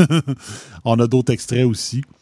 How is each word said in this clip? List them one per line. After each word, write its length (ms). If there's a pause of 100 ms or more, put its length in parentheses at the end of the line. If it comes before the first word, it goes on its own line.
(360)
<laughs> 500
On 140
a 60
d'autres 280
extraits 320
aussi. 360 (200)